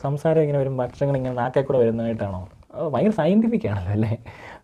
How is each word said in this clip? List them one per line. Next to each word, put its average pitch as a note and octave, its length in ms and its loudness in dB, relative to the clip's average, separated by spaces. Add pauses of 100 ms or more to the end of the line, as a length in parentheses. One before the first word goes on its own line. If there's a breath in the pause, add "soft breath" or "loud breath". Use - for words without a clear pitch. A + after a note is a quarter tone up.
സംസാരം D#3 400 2
ഇങ്ങനെ D3 180 2
വരുമ്പോൾ C3+ 240 0
അക്ഷരങ്ങൾ C#3 340 -2
ഇങ്ങനെ B2+ 180 -4
നാക്കയിൽ B2+ 280 0
കൂടെ C#3 160 2
വരുന്നതായിട്ടാണോ? A2+ 680 -2 (240)
അത് D#3 160 -6
ഭയങ്കര G#3 220 2
scientific G3+ 560 2
ആണല്ലോ G2 240 -2
അല്ലേ? G#2+ 260 0 (460 loud breath)